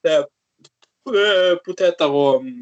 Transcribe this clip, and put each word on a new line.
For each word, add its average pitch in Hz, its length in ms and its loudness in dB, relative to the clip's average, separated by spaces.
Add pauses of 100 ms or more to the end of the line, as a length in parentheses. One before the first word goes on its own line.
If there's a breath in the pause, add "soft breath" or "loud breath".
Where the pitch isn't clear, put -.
det 156 180 0
er, 143 80 -2 (800)
eh, 202 560 2
poteter 175 480 -2
og 135 400 0 (120)